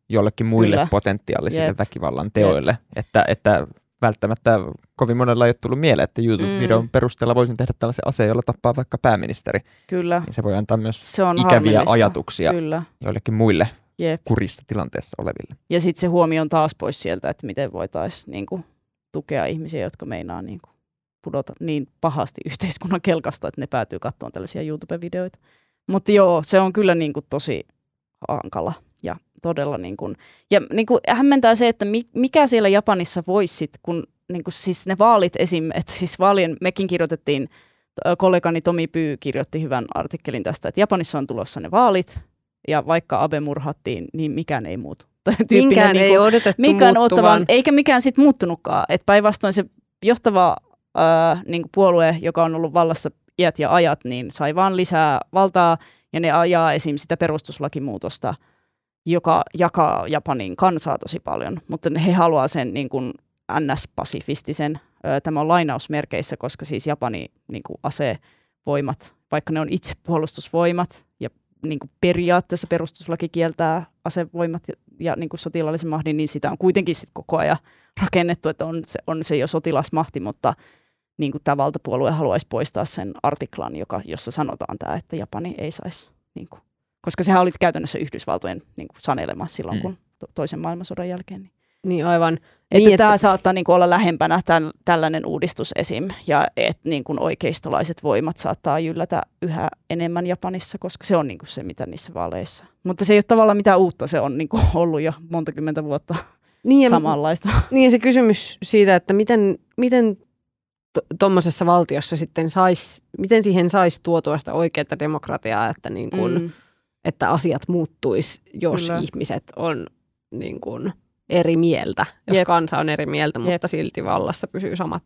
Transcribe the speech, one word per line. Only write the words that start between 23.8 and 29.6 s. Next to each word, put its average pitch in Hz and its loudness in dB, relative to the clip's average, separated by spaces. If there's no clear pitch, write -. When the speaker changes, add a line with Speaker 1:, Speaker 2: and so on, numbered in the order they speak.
Speaker 2:
kattoon - -10
tällaisia 131 -10
YouTube-videoita. 170 -10
Mut 190 0
joo, 185 6
se 190 4
on 190 2
kyllä, 190 4
niinku, 147 -2
tosi 135 -4
hankala - -4
ja 170 -6
todella, 147 -4